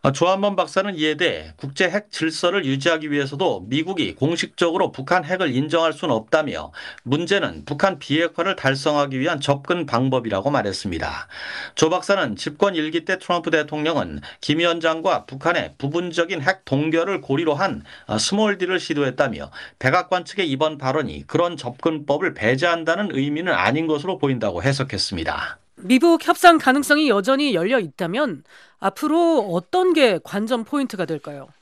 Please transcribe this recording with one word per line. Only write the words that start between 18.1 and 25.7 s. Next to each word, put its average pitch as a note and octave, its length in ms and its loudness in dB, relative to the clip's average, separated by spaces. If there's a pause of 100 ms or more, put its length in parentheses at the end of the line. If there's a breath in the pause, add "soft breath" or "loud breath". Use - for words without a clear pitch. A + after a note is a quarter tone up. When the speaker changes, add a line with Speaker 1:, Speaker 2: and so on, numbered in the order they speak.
Speaker 1:
스몰 G3+ 400 0
딜을 F3+ 240 -2
시도했다며 C3 680 -2 (280 loud breath)
백악관 F3 460 2
측의 F3 260 -2
이번 D3+ 260 0
발언이 C3 500 -2
그런 F3 280 2
접근법을 D#3 800 -2
배제한다는 E3+ 840 0
의미는 D3 380 0
아닌 A#2 340 2
것으로 D#3 300 -2
보인다고 A2+ 460 -2
해석했습니다. A2 960 -2 (160)